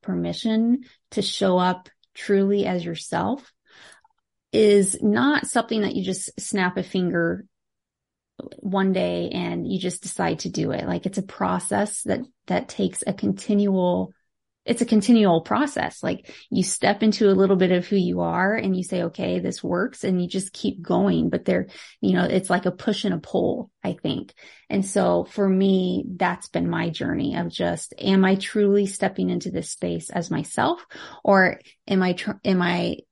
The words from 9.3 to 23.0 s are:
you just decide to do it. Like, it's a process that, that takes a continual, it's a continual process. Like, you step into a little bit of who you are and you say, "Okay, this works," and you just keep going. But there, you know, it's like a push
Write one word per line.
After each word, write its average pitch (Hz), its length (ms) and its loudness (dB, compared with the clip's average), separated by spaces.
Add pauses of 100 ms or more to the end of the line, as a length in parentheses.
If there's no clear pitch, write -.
you 190 120 -2
just 180 240 -6
decide 175 360 -2
to 175 100 -8
do - 220 -2
it. - 140 -4
Like, 180 200 -4
it's 190 120 -4
a 190 60 -4
process 196 800 -4
that, - 180 -4 (260)
that 180 220 -2
takes - 380 -4
a 202 60 -2
continual, 190 1000 0 (500)
it's 233 180 -2
a 233 40 0
continual 208 560 6
process. - 600 -2
Like, - 280 -6 (200)
you 190 100 2
step 202 400 0
into 214 280 4
a 196 40 6
little 190 220 4
bit 185 160 4
of 180 160 2
who 208 80 0
you 175 240 2
are 175 340 0
and 196 240 0
you 185 60 -2
say, 180 200 -4
"Okay, 180 360 -2
this 185 240 -6
works," 180 400 -4
and 185 180 0
you 175 60 -2
just 190 240 -6
keep 196 300 -6
going. 175 480 2
But 170 160 -4
there, 185 220 0 (340)
you 185 120 2
know, 180 120 2
it's 185 240 0
like 180 160 0
a 180 60 0
push 196 340 -4